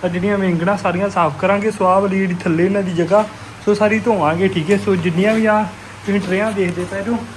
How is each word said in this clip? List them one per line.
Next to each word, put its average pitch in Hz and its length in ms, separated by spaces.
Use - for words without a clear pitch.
ਆਹ 180 60
ਜਿਹੜੀਆਂ 185 280
ਮੇਂਗਣਾਂ 185 400
ਸਾਰੀਆਂ 190 320
ਸਾਫ਼ 165 300
ਕਰਾਂਗੇ। 202 320
ਸੋ 202 140
ਆਹ 185 160
ਵਾਲੀ 196 180
ਜਿਹੜੀ 190 140
ਥੱਲੇ 170 320
ਇਹਨਾਂ 196 180
ਦੀ 180 100
ਜਗ੍ਹਾ, 175 300
ਸੋ 208 80
ਸਾਰੀ 214 260
ਧੋਵਾਂਗੇ, 185 480
ਠੀਕ 180 240
ਹੈ। 202 60
ਸੋ 196 180
ਜਿੰਨੀਆਂ 180 380
ਵੀ 220 120
ਆ 214 160
ਤੁਸੀਂ 202 160
ਟਰੇਆਂ 196 300
ਦੇਖਦੇ 180 400
ਪਏ 196 120
ਜੋ 233 120